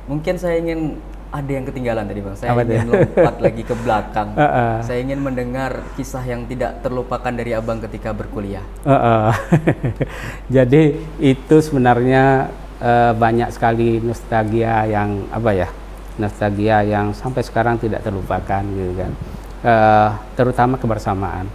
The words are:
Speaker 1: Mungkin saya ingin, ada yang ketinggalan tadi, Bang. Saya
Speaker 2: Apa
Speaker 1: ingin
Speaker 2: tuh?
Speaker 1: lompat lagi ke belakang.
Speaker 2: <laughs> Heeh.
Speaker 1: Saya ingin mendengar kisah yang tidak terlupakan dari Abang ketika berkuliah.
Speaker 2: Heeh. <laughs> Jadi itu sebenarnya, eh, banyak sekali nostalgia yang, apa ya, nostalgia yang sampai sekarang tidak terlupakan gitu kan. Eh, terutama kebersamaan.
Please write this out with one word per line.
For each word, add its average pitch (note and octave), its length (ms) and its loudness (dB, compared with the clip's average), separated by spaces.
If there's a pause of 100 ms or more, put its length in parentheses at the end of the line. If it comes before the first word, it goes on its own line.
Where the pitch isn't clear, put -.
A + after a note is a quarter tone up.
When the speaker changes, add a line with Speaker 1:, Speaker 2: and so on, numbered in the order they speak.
Speaker 1:
Mungkin D#3 320 -4
saya E3+ 220 -2
ingin, D#3+ 400 -4 (300)
ada C#3 200 -8
yang C3+ 160 -4
ketinggalan B2 400 -4
tadi, G2+ 160 -8
Bang. G2 140 -8
Saya A#2+ 160 -6
Speaker 2:
Apa A#2+ 120 2
Speaker 1:
ingin A2+ 200 0
Speaker 2:
tuh? A#2 100 0
Speaker 1:
lompat F3 460 4
lagi A2 240 0
ke A#2+ 120 -4
belakang. A2 600 -2
Speaker 2:
<laughs> - 20 -2
Heeh. C3+ 360 2 (100)
Speaker 1:
Saya B2 180 -4
ingin C#3 180 -4
mendengar B2+ 520 -4 (240)
kisah C3 280 -6
yang A#2+ 220 -6
tidak B2 380 -6
terlupakan B2 480 -4
dari A#2 220 -4
Abang A2+ 280 -2
ketika A2 320 -8
berkuliah. G2+ 520 -6 (180)
Speaker 2:
Heeh. A#2 480 4 (640)
<laughs> - 600 -8
Jadi C3 300 6 (360)
itu C#3 400 4
sebenarnya, C3 920 4 (280)
eh, A#2+ 360 4
banyak A#2 360 2
sekali A#2 500 2
nostalgia A2+ 840 0
yang, G#2 460 0
apa A2+ 220 0
ya, F2+ 160 0 (460)
nostalgia G#2 680 0
yang G#2 300 0
sampai C3 280 -4
sekarang A#2 380 0
tidak A2+ 240 -4
terlupakan F#2+ 640 -4
gitu F#2+ 300 -4
kan. F#2 160 -4 (500)
Eh, G#2+ 460 6 (260)
terutama B2 420 2
kebersamaan. G2 800 -2